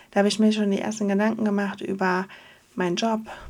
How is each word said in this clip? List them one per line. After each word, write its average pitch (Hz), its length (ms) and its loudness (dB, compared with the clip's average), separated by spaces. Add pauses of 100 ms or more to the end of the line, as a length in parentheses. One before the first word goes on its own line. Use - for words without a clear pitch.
(120)
Da 202 80 2
habe 202 80 4
ich 202 100 0
mir 214 160 6
schon 208 160 0
die 196 100 2
ersten 214 280 -4
Gedanken 214 380 0
gemacht 202 360 -2
über 190 460 -2 (480)
meinen 180 200 0
Job, 226 260 0 (280)